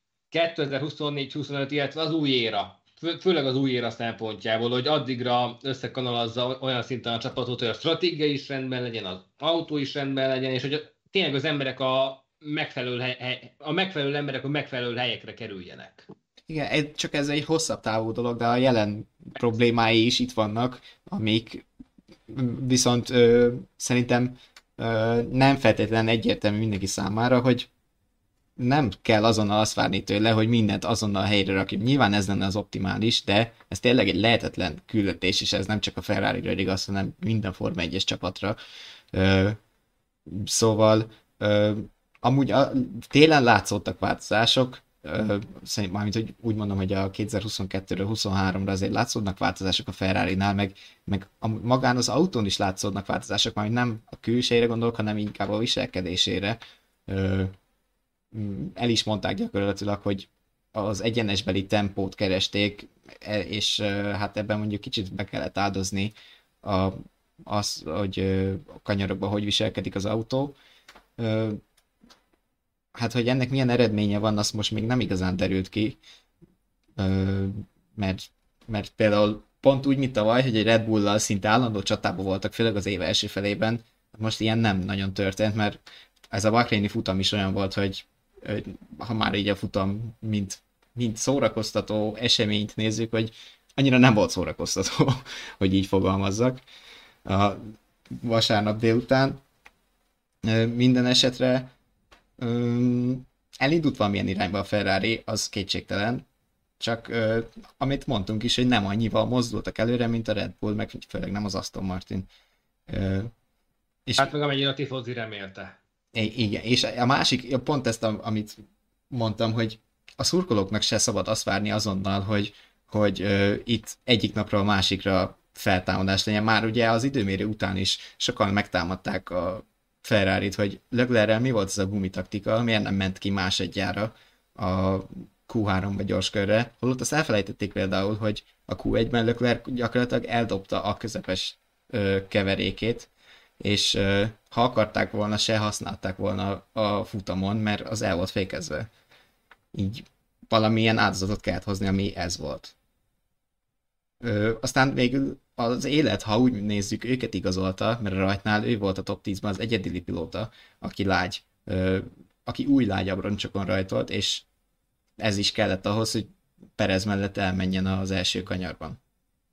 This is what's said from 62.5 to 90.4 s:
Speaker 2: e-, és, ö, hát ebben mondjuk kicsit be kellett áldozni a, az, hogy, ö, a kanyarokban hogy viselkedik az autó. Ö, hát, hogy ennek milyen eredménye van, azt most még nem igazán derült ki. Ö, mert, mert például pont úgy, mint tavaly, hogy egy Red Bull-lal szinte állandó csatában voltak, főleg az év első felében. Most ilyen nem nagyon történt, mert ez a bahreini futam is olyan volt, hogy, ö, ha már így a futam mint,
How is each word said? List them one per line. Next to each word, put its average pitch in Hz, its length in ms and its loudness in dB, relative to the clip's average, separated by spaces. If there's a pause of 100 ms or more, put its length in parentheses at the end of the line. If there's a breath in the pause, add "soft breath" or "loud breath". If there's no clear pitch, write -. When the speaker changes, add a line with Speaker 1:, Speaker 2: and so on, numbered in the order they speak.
Speaker 2:
e-, 104 200 -4
és, 98 400 -2
ö, 107 60 -2 (240)
hát 101 280 -4
ebben 107 200 -2
mondjuk 107 240 -4
kicsit 101 320 -6
be 98 100 -6
kellett - 340 -6
áldozni 98 540 -2 (500 loud breath)
a, 95 260 2 (560)
az, - 420 -4
hogy, 95 340 -4
ö, 95 340 2 (140)
a - 160 -20
kanyarokban 98 460 -2
hogy 104 140 0
viselkedik 101 520 -2
az 98 100 -2
autó. 117 500 -2 (600 loud breath)
Ö, 110 340 -2 (1400)
hát, 117 200 -4
hogy 120 160 0
ennek 127 220 2
milyen 131 200 2
eredménye 104 500 4
van, 107 180 2
azt 104 160 0
most 104 180 -2
még 107 140 -2
nem 123 140 0
igazán 92 360 0
derült 92 340 0
ki. 110 280 -2 (1000 loud breath)
Ö, 98 480 0 (520)
mert, 95 280 -4 (420)
mert 104 300 -6
például 104 480 4 (160)
pont 135 260 4
úgy, 139 120 4
mint 131 160 -2
tavaly, 110 280 4
hogy 127 160 0
egy 107 60 4
Red 110 220 4
Bull-lal 104 320 2
szinte 104 320 0
állandó 113 320 2
csatában 98 440 -2
voltak, 98 280 -2
főleg 113 220 0
az 98 100 -2
év 98 160 -2
első 98 260 0
felében. 101 560 -2 (340)
Most 107 220 -4
ilyen 110 180 2
nem 104 220 4
nagyon 98 340 -2
történt, 104 420 0
mert 104 240 0 (500 loud breath)
ez 101 160 -2
a 107 60 4
bahreini 110 360 2
futam 95 320 -2
is 95 120 0
olyan 98 220 0
volt, 98 200 -2
hogy, 98 320 -2 (360)
ö, 104 160 -6 (400)
ha 113 160 -6
már 107 200 0
így 101 160 0
a 98 60 2
futam 101 640 -4
mint, 104 420 -4 (320)